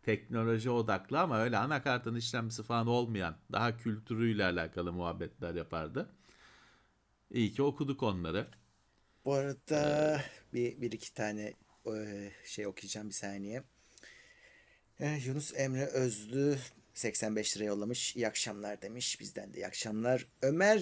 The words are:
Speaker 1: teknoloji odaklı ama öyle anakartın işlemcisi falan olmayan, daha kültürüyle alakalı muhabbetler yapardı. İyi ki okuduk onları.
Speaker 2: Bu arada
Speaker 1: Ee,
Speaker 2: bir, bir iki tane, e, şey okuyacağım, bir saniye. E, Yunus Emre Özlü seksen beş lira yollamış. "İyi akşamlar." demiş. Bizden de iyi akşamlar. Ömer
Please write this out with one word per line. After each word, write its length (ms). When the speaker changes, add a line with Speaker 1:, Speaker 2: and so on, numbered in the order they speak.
Speaker 1:
teknoloji 640
odaklı 500
ama 200
öyle 180
anakartın 580
işlemcisi 480
falan 240
olmayan, 500
daha 260
kültürüyle 680
alakalı 480
muhabbetler 640
yapardı. 540
İyi 220
ki 100
okuduk 400
onları. 440
Speaker 2:
Bu 80
arada 220
Speaker 1:
Ee, 500
Speaker 2:
bir, 280
bir 100
iki 220
tane, 400
e, 460
şey 220
okuyacağım, 400
bir 60
saniye. 500
E, 260
Yunus 300
Emre 300
Özlü 720
seksen 420
beş 220
lira 60
yollamış. 520
"İyi 120
akşamlar." 540
demiş. 380
Bizden 340
de 40
iyi 100
akşamlar. 600
Ömer 400